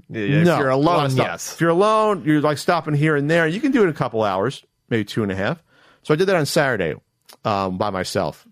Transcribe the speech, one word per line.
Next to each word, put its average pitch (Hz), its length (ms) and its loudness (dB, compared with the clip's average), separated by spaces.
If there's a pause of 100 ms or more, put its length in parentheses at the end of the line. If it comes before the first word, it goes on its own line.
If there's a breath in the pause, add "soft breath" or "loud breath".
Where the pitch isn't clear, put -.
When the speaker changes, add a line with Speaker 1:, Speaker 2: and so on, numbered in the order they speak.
Speaker 1:
If 139 360 0
Speaker 2:
No, 165 140 2
Speaker 1:
you're 139 100 0
Speaker 2:
a 131 80 2
lot 156 160 2
of 170 60 2
Speaker 1:
alone, 143 100 0
Speaker 2:
stuff. 131 180 0
Speaker 1:
yes. - 280 -10
Speaker 2:
If - 40 -6
you're 165 120 2
alone, 208 520 2
you're, 151 160 2
like, 147 180 0
stopping 160 360 -2
here 151 240 2
and 143 120 -2
there. 165 160 2
You 170 140 -2
can 269 140 0
do 240 80 4
it - 20 6
in 175 60 4
a 151 40 -2
couple 117 300 -2
hours, 101 400 -2 (260)
maybe 113 140 0
two 113 200 -4
and 98 100 -2
a - 20 -6
half. 107 260 -4 (420 soft breath)
So 151 100 0
I 151 40 2
did 185 100 0
that 190 100 2
on 151 80 0
Saturday, 110 500 0 (480)
um, 95 340 -2
by 104 120 -2
myself 92 640 -4